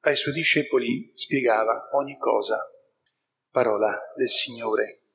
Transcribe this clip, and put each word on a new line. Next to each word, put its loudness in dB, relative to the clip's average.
ai 2
suoi -2
discepoli 0
spiegava 0
ogni -2
cosa. 0
Parola 2
del 0
Signore. 0